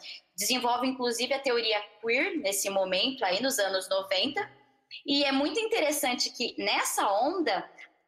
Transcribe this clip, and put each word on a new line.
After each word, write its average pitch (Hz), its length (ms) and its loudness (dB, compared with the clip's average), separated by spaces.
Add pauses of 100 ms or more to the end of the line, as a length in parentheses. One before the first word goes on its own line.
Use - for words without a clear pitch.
(340)
desenvolve, 240 520 0
inclusive, 247 480 0
a 277 40 0
teoria 226 400 2 (220)
queer 285 380 0
nesse - 320 -2
momento, 196 560 0
aí 196 160 0
nos 262 160 0
anos 190 320 0
noventa. 196 600 -2 (540)
E 285 180 2
é 277 80 2
muito 294 300 2
interessante 302 680 0
que, - 260 -4
nessa 262 560 0
onda, 240 580 0 (380)